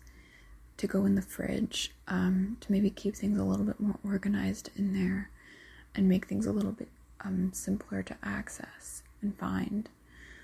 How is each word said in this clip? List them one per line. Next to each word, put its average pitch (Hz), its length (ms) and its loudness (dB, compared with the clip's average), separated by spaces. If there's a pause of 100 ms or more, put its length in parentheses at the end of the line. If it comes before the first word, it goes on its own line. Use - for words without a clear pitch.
(760)
to 202 100 -2
go 196 180 2
in 196 100 6
the 190 60 4
fridge, - 720 -2 (160)
um, 185 540 2
to - 100 -4
maybe 196 180 4
keep 202 260 -2
things 202 220 0
a 190 60 2
little 196 220 2
bit - 140 -2
more 208 240 0
organized 196 720 0
in 202 180 0
there 190 360 0 (680)
and 196 120 6
make 185 200 6
things 202 180 0
a 196 60 2
little 202 200 0
bit, - 160 -10 (340)
um, 185 320 0
simpler 196 500 -4
to - 200 -10
access - 800 -8 (180)
and 202 160 -2
find, 190 520 -2 (540)